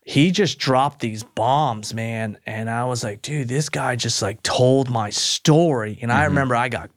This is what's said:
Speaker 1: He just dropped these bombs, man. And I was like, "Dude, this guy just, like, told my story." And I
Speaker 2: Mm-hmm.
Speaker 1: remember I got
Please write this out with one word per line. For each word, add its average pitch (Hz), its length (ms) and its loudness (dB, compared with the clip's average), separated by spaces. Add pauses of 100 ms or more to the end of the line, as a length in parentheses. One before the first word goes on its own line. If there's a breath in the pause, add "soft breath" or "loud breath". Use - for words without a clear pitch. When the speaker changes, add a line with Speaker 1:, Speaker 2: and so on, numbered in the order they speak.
Speaker 1:
He 160 260 4
just 180 280 0
dropped 131 420 0
these 110 220 -6
bombs, 117 720 -2
man. 113 440 -6 (100)
And 110 220 -6
I 117 160 -4
was 123 180 -4
like, 101 180 -8
"Dude, 143 280 -4
this 147 200 -2
guy 131 280 -4
just, - 240 -4
like, 104 220 -4
told 131 460 4
my 113 220 -2
story." 143 880 2
And 120 100 -2
I 131 100 4
Speaker 2:
Mm-hmm. 151 80 2
Speaker 1:
remember 135 260 2
I 123 140 0
got 104 280 -8